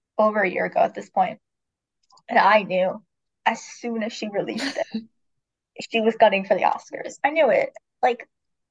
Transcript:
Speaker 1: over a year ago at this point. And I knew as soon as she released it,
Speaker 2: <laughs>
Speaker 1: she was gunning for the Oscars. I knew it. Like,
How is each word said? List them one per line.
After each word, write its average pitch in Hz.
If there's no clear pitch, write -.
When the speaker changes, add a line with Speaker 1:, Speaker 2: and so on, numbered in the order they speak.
Speaker 1:
over 214
a 185
year 180
ago -
at 175
this 202
point. -
And -
I 202
knew 185
as 233
soon 226
as 226
she 214
released 220
it, 226
Speaker 2:
<laughs> -
Speaker 1:
she 226
was 220
gunning 196
for 196
the -
Oscars. -
I 285
knew 311
it. -
Like, 247